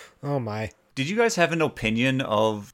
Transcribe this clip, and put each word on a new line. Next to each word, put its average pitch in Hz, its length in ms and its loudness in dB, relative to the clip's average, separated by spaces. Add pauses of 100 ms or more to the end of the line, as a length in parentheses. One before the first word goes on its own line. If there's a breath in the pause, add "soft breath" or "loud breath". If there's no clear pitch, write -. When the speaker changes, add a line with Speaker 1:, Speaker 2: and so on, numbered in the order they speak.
(220 loud breath)
Speaker 1:
Oh, 143 160 -2
my. 110 320 -4 (240)
Speaker 2:
Did 135 160 -2
you 208 60 -4
guys 233 200 2
have 165 160 2
an 165 80 0
opinion 131 640 0
of, 107 520 0